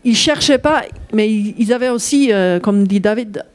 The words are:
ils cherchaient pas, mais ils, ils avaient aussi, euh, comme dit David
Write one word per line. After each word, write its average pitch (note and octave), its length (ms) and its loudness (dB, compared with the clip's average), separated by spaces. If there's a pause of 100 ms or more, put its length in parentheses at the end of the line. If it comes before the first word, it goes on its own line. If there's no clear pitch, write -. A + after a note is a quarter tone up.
ils A#3 120 2
cherchaient D4 420 2
pas, D4+ 240 0 (300)
mais G#3+ 180 2
ils, G#3 280 -2
ils A3+ 140 0
avaient B3 160 0
aussi, B3+ 440 0
euh, F3+ 280 2
comme G3+ 260 2
dit G3 140 0
David G#3+ 440 -4 (100)